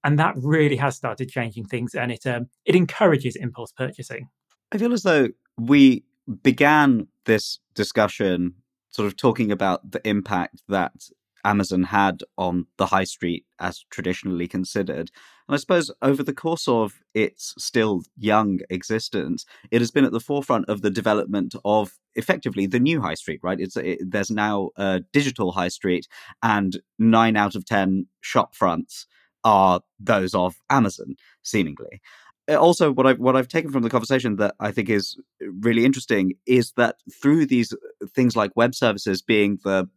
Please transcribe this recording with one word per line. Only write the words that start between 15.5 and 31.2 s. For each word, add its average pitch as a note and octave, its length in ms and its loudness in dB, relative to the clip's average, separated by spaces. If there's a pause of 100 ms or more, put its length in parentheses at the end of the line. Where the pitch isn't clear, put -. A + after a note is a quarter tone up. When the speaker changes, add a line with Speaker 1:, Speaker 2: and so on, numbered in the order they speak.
Speaker 2:
I C#3+ 40 -2
suppose E3 340 -2 (100)
over C3+ 220 0
the C3+ 100 -6
course E3 320 -4
of A2+ 280 0 (200)
its - 420 -4
still G#2+ 460 -2 (160)
young G#2+ 400 0 (100)
existence, F2+ 760 -6 (260)
it A#2 100 2
has A#2 120 -2
been C#3+ 120 4
at C3 60 2
the A2+ 100 -2
forefront C#3 480 -2
of G2+ 140 -2
the G#2 80 0
development G#2 640 -2 (100)
of G#2 280 0 (240)
effectively A2+ 500 -2
the A#2+ 140 0
new D3+ 200 2
high D#2+ 140 -4
street, - 300 -10
right? F#2 160 -4
It's, F#2+ 160 -8
it, D#2+ 260 -6
there's F#2+ 280 -4
now G#2 460 -2
a F#2+ 260 -2 (100)
digital B2 400 0
high F2+ 160 -2
street, F2+ 400 -2 (340)
and G2+ 380 0 (180)
nine A2+ 380 4
out G2+ 180 0
of F#2+ 100 -8
ten F#2+ 420 0 (140)
shop - 340 -2
fronts - 520 -2 (380)
are F#2+ 360 4 (200)
those G2 340 0
of F#2 220 0 (120)
Amazon, A2+ 460 0 (300)